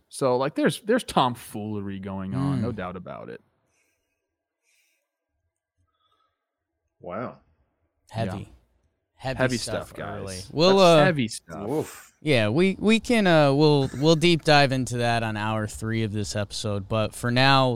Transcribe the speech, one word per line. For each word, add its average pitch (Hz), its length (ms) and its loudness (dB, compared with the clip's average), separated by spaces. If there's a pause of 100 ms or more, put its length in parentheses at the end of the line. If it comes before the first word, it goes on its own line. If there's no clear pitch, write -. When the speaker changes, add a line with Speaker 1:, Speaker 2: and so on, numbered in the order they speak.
Speaker 1:
So, 127 280 -2
like, 135 180 -4
there's, 269 260 -2
there's 220 220 -2
tomfoolery 107 960 -4
going 95 340 -8
on, 135 300 -2
no 120 80 -6
Speaker 2:
Mm. 110 60 -10
Speaker 1:
doubt 90 180 -10
about 64 340 -14
it. 58 120 -16 (3500)
Speaker 3:
Wow. 90 380 -10 (720)
Speaker 2:
Heavy. 98 300 -8
Speaker 1:
Yeah. 101 60 -16 (680)
Speaker 2:
Heavy 127 220 -10
Speaker 1:
Heavy 127 200 -2
Speaker 2:
stuff 104 300 -8
Speaker 1:
stuff, - 100 -20
guys. 78 240 -12
Speaker 2:
early. 95 180 -10 (120)
We'll, 180 260 4
Speaker 1:
That's 170 240 8
Speaker 2:
uh, - 40 6
Speaker 1:
heavy 139 220 0
stuff. 82 420 -12
Speaker 3:
Oof. - 520 -8
Speaker 2:
Yeah, 120 280 2
we, 175 300 2
we 220 220 2
can, 220 260 2
uh, 156 260 6
we'll, 143 440 4
we'll 156 180 4
deep 160 280 2
dive 143 280 4
into 123 260 -4
that 117 260 0
on 110 140 -4
hour 107 300 -2
three 113 360 -4
of 104 100 -2
this 104 220 -4
episode. 101 520 -6
But 110 260 -2
for - 180 -4
now, 135 440 4